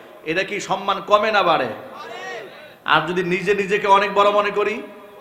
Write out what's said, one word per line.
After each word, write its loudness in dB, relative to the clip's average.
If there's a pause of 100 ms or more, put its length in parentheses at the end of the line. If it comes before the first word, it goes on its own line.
(260)
এটা 0
কি -6
সম্মান -2
কমে 4
না 4
বাড়ে? 2 (1200)
আর 4
যদি -2
নিজে 0
নিজেকে -2
অনেক 4
বড় 4
মনে 2
করি -2 (400)